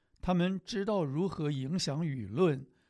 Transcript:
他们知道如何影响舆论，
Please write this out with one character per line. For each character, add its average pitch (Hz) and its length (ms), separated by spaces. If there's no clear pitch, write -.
他 180 140
们 180 280
知 202 220
道 208 180
如 151 240
何 151 220
影 139 300
响 156 260
舆 131 240
论， 135 360